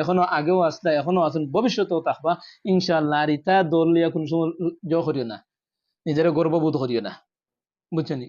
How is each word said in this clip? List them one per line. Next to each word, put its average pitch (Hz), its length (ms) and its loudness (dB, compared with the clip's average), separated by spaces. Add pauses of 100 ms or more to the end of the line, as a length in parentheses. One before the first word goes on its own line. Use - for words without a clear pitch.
এখনো 180 200 2 (140)
আগেও 170 300 2
আসলে, 151 220 -2 (120)
এখনো 180 260 0
আছেন, 156 160 -2 (120)
ভবিষ্যতেও 202 520 0
থাকবা 147 240 -2 (400)
ইনশাআল্লাহ। 165 520 2
আর 151 140 0
ইতা 190 180 0 (180)
দল 165 200 4
লইয়া 165 200 4
কোনো 160 180 -4
সময় 165 180 0 (400)
জ 147 40 0 (140)
করিও 139 240 -2
না, 101 60 -12 (680)
নিজের 160 260 2
গর্ববোধ 160 500 0
করিও 123 260 -2
না, 92 60 -10 (760)
বুঝছো 160 280 -4
নি? 123 100 -10